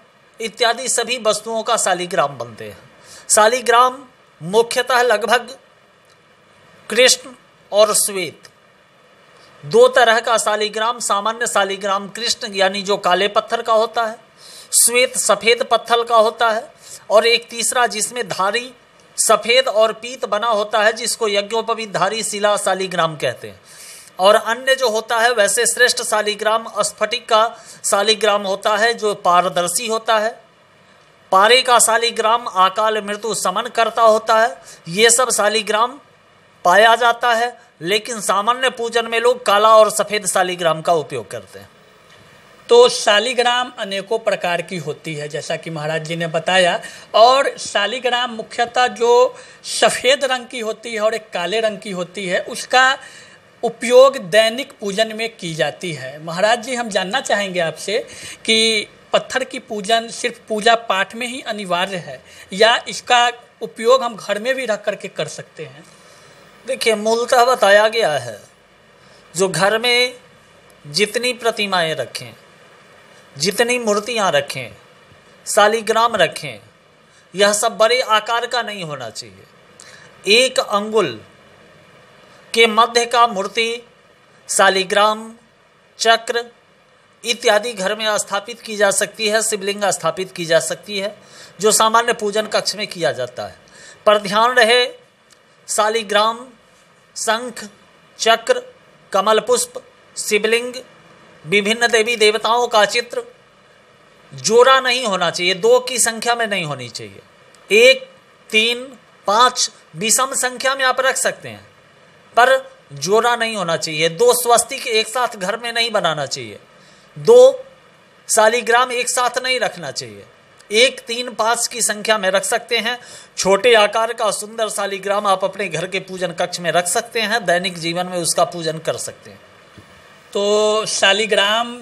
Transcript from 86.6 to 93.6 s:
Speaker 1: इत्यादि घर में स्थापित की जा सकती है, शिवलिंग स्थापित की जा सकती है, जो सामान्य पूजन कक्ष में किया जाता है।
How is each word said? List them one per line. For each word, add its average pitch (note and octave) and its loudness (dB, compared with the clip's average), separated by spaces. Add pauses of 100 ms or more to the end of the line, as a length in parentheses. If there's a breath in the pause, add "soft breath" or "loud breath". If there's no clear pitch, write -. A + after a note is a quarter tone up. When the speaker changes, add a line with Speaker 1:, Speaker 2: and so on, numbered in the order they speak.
Speaker 1:
इत्यादि A3 0
घर F#3+ -4
में G#3+ -2
स्थापित G3+ -6
की A3 -12
जा G3+ 4
सकती G#3 -4
है, G#3+ 2
शिवलिंग G3+ -4
स्थापित F3 -4
की F3 -10
जा D#3+ 4
सकती F#3+ -8
है, G3+ -6 (440 loud breath)
जो G#3 4
सामान्य A3+ 2
पूजन G#3 -4
कक्ष G#3 -4
में G#3 -8
किया D#3+ -4
जाता A#2+ -8
है। F#2+ -16 (480 loud breath)